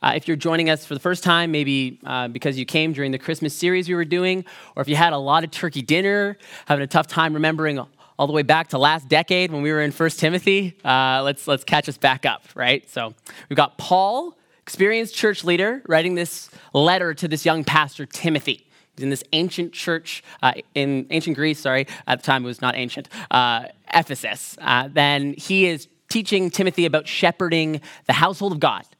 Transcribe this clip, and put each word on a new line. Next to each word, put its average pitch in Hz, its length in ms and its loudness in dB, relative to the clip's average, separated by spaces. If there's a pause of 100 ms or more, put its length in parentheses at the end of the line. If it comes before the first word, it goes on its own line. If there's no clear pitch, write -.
Uh, 123 140 2
if 151 120 -6
you're 165 80 0
joining 165 360 0
us 156 120 -2
for - 120 -10
the 135 40 -6
first 180 240 -2
time, 170 280 2
maybe, 135 520 -2
uh, 127 240 -4
because 127 300 -6
you 127 80 -4
came 160 260 0
during 139 200 -4
the 131 80 -4
Christmas 156 340 -6
series 180 340 0
we 185 60 -2
were 170 100 -2
doing, 180 420 0 (300)
or - 60 -6
if 139 80 -4
you 147 60 2
had 165 180 4
a 147 60 -2
lot 143 240 2
of 160 80 -8
turkey 143 320 -6
dinner, 202 560 0 (260)
having 143 160 0
a 139 60 -4
tough 165 180 2
time 160 300 0
remembering 156 420 0
all - 480 -6
the 147 80 -2
way 151 80 2
back 156 280 2
to 135 100 -4
last 147 280 2
decade 170 440 2
when 147 100 -4
we 147 100 0
were 151 100 0
in 147 100 0
First 165 280 -2
Timothy, 180 640 0
uh, 131 400 2
let's, 139 240 -4
let's 139 160 0
catch 151 240 0
us 143 120 -10
back 135 260 2
up, 120 200 -4 (100)
right? 127 340 0
So 113 240 -6 (340)
we've 139 100 -2
got 143 200 2
Paul, 214 580 0 (280)
experienced 220 500 0
church 214 300 -2
leader, 190 440 0
writing 170 280 2
this - 340 -6 (240)
letter 170 400 2
to 170 140 -6
this 151 180 -2
young 160 180 2
pastor, 151 440 2
Timothy. - 560 -2 (320)
He's - 80 -10
in 135 80 -2
this 135 200 -6
ancient 170 420 -2
church, - 500 -6 (180)
uh, 127 120 2 (200)
in 139 380 -2
ancient 160 240 -2
Greece, 151 240 -2
sorry. 131 260 0 (220)
At 127 100 2
the - 80 -10
time, 135 180 2
it 123 40 -6
was 120 160 -10
not 123 120 0
ancient, 127 320 -8 (220)
uh, 120 360 2 (280)
Ephesus. 135 680 -2
Uh, 131 320 0
then 143 460 2
he 190 300 2
is 160 200 -4 (220)
teaching 190 400 0
Timothy 180 360 0
about 151 220 0
shepherding 165 760 0 (260)
the 143 60 4
household 185 400 2
of 151 60 -6
God 127 260 0 (140)